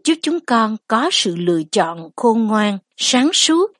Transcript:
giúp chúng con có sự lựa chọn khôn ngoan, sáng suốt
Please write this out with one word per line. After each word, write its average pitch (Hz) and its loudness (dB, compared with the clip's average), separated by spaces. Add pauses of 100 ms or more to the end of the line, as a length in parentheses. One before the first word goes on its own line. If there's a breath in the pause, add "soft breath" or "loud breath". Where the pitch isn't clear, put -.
giúp 320 2
chúng 320 -2
con 226 0 (100)
có 240 0
sự 180 0
lựa 175 0 (100)
chọn 165 -2
khôn 226 2
ngoan, 208 0 (180)
sáng 254 0
suốt 349 2